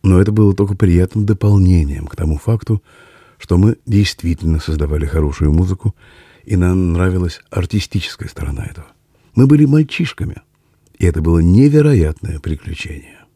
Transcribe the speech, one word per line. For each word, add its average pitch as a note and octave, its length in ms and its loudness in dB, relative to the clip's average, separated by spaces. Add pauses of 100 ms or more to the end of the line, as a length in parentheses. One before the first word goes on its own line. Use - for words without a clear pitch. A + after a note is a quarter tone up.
Но F#2+ 180 4
это G2+ 120 2
было G#2 220 2
только G2 220 -2
приятным F#2 500 0
дополнением F2+ 800 2
к - 100 -14
тому D#2 220 -4
факту, A2 440 -4 (560)
что - 180 -2
мы G#2 200 4 (100)
действительно E2 720 -2
создавали D2 460 -4
хорошую D2+ 460 0
музыку, F#2 420 -2 (500)
и G#2 120 -4
нам F2+ 360 0
нравилась F2+ 480 -2 (100)
артистическая - 760 -6
сторона - 360 -8
этого. - 220 -16 (480)
Мы C3 120 4
были D3 180 6
мальчишками, - 760 -2 (560)
и - 80 0
это D#2+ 160 0
было E2 160 2
невероятное G2+ 1040 2
приключение. D2+ 800 -12 (160)